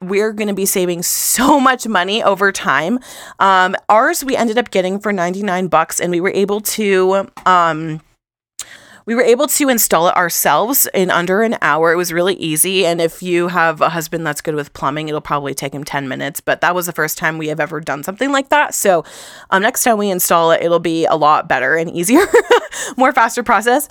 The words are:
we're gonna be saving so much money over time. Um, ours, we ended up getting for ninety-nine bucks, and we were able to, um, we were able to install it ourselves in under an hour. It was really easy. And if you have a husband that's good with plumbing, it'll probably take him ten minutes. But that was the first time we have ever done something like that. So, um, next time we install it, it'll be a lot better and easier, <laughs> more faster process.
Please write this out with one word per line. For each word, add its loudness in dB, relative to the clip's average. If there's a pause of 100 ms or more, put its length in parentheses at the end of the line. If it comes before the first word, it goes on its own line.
we're -2
gonna -4
be -2
saving -2
so 2
much 2
money 0
over 2
time. -2 (400)
Um, 4 (120)
ours, 4
we -2
ended 0
up -2
getting -2
for -4
ninety-nine -2
bucks, 0
and -2
we 0
were -2
able -2
to, 0 (180)
um, 2 (1040)
we -2
were 2
able 4
to 0
install 2
it 0
ourselves 0
in 0
under 0
an 0
hour. 4
It 2
was -2
really 0
easy. -2
And 0
if -4
you 0
have 0
a 2
husband -6
that's -6
good -6
with -6
plumbing, -4
it'll -4
probably -4
take -8
him -8
ten -6
minutes. -8
But 0
that 2
was -2
the -6
first -4
time -4
we -4
have -4
ever -4
done -6
something -4
like -2
that. 0
So, 2 (460)
um, 2
next 0
time 2
we -2
install 2
it, 2
it'll 2
be 0
a 2
lot 2
better 0
and -2
easier, 2 (400)
<laughs> -12
more 4
faster 0
process. 2